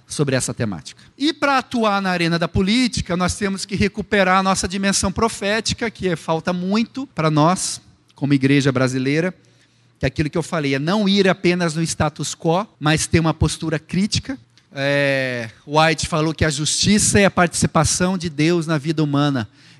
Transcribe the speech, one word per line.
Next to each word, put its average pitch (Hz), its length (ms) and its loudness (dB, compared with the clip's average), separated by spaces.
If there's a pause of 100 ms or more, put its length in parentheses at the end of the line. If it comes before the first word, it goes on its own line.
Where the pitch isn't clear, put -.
sobre 143 300 -2
essa 123 180 -4
temática. 101 480 -8 (160)
E 294 140 0
para 277 260 0
atuar 214 420 0
na 190 100 -2
arena 170 280 0
da 165 100 -2
política, 202 680 0
nós 180 180 0
temos 196 300 -4
que 208 100 -8
recuperar 190 640 2
a 190 40 2
nossa 190 260 0
dimensão 196 420 -2
profética, 220 800 -2
que - 180 -4
é, 165 80 -2
falta 165 360 -4
muito 208 560 -2
para 156 220 -2
nós, 156 500 2 (340)
como 143 200 0
igreja 139 360 4
brasileira, 131 640 0 (640)
que 139 80 -2
é - 20 2
aquilo 151 220 -4
que 180 80 -4
eu 156 40 -2
falei, 143 320 -2
é 135 40 0
não 190 300 0
ir 196 200 4
apenas 175 460 0
no 165 80 -2
status 156 520 -4
quo, 170 320 -2 (120)
mas 151 280 0
ter 170 140 2
uma 160 140 2
postura 156 440 -2
crítica. - 600 -4 (360)
É, 139 760 -2 (160)
White 156 420 2
falou 156 260 0
que - 100 0
a 156 60 2
justiça 190 720 2
é 202 40 6
a 180 60 6
participação 175 880 0
de 170 100 -6
Deus 156 380 0
na 165 100 0
vida 156 260 -2
humana. 143 460 0 (320)